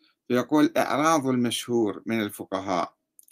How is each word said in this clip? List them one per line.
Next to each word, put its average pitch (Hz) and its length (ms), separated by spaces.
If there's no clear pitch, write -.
فيقول: 135 500
"إعراض 143 500
المشهور 120 800
من 113 160
الفقهاء 98 720